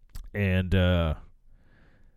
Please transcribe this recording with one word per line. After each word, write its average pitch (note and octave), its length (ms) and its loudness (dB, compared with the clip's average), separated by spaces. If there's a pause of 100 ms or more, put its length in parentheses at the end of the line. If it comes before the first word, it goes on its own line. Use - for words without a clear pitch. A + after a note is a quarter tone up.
(340)
And, F#2 420 0
uh, F2 400 2 (1000)